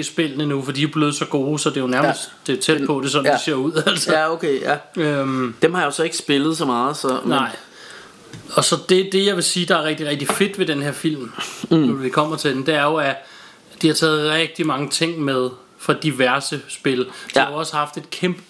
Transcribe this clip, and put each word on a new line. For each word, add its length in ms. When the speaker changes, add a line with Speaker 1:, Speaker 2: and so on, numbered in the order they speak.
Speaker 1:
D-spillene 460
nu, 160
for 100
de 100
er 40
blevet 280
så 100
gode, 340
så 120
det 60
er 40
jo 60
nærmest, 460
Speaker 2:
Ja. 40
Speaker 1:
det 60
er 40
tæt 160
Speaker 2:
Den 80
Speaker 1:
på, 140
det 60
er 40
sådan, 160
Speaker 2:
ja. 80
Speaker 1:
de 80
ser 120
ud, 280
<laughs> 40
altså. 260
Speaker 2:
Ja, 200
okay, 300
ja. 140
Speaker 1:
Øhm. 600
Speaker 2:
Dem 120
har 60
jeg 60
jo 60
så 100
ikke 140
spillet 400
så 80
meget, 320
så, 120
men 60
Speaker 1:
Nej. 260
Og 120
så 120
det, 240
det, 140
jeg 80
vil 100
sige, 220
der 100
er 80
rigtig, 220
rigtig 220
fedt 300
ved 80
den 160
her 100
film, 380
Speaker 2:
Mm. 80
Speaker 1:
nu 160
vi 140
kommer 280
til 180
den, 120
det 80
er 100
jo, 120
at 200
de 40
har 80
taget 380
rigtig 340
mange 240
ting 340
med 240
fra 240
diverse 680
spil. 300
De 60
Speaker 2:
Ja. 80
Speaker 1:
har 80
jo 60
også 180
haft 200
et 140
kæmpe 400